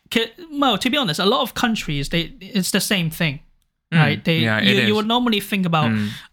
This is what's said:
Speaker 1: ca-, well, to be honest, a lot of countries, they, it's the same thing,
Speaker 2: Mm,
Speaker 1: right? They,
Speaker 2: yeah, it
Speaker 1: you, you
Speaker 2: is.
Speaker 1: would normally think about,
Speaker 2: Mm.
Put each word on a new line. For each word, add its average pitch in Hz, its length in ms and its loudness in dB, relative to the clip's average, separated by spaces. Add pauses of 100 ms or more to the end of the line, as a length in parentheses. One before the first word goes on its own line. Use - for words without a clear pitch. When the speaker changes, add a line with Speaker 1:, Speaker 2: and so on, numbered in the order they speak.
(100)
Speaker 1:
ca-, 226 220 0 (200)
well, 277 260 2
to 247 120 0
be 277 80 0
honest, 180 200 -2
a 185 60 0
lot 240 160 2
of 254 140 -4
countries, 160 560 -2
they, 170 300 -2
it's 185 320 -2
the 196 80 0
same 180 300 0
thing, 156 300 -4 (520)
Speaker 2:
Mm, 165 60 4
Speaker 1:
right? 151 260 2
They, 160 160 2
Speaker 2:
yeah, 110 200 2
it 104 80 2
Speaker 1:
you, 202 60 4
you 196 140 2
Speaker 2:
is. 214 40 4
Speaker 1:
would 214 140 0
normally 233 340 0
think 196 240 -2
about, 160 260 2
Speaker 2:
Mm. 107 200 0 (220)